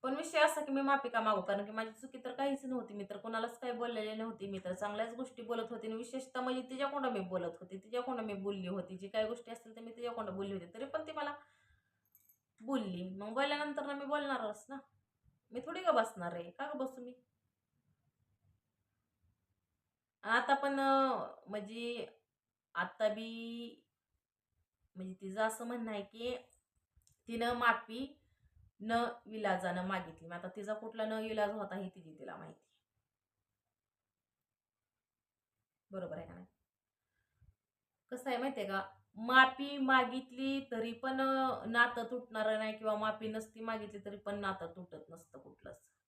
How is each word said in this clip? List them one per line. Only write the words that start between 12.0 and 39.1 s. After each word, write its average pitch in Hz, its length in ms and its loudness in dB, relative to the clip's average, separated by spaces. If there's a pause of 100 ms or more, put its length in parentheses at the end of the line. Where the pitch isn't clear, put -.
बोलली. 202 500 -2
मग 202 240 -8
बोलल्यानंतर 285 520 0
ना 285 80 -4
मी 277 120 -6
बोलणारच 269 640 -2
ना. 277 80 -8 (760)
मी 233 80 -6
थोडी 349 240 -6
का 339 80 6
बसणार 196 400 4
आहे? 175 200 -6
का - 140 -6
गं 294 120 -4
बसू 262 240 -4
मी? 247 120 -12 (3000)
आता 247 320 6
पण, 277 240 2
अं, 269 560 4 (120)
म्हणजे 226 600 -6 (680)
आता 185 360 2
बी 233 760 -6 (1080)
म्हणजे 185 260 -8
तिचं 196 200 -2
असं 220 260 2
म्हणणं 233 240 -4
आहे 202 100 -2
की 233 360 -6 (880)
तिनं 233 260 2
माफी 240 640 2 (680)
न 220 100 -2 (340)
विलाजानं 185 600 0
मागितली. 175 420 -4
मग 175 60 -8
आता 175 140 -8
तिचा 208 260 -4
कुठला 220 320 -4
न 220 60 -2
विलाज 220 400 2
होता 202 240 -4
हे 190 140 -4
तिची 160 300 -18
तिला - 160 -10
माहिती. - 240 -14 (3250)
बरोबर 185 260 -6
आहे 165 100 -10
का 170 60 -14
नाही? 180 120 -14 (1700)
कसं 254 180 -6
आहे 247 80 2
माहिती 262 220 0
आहे 190 100 -2
का? 196 200 0 (260)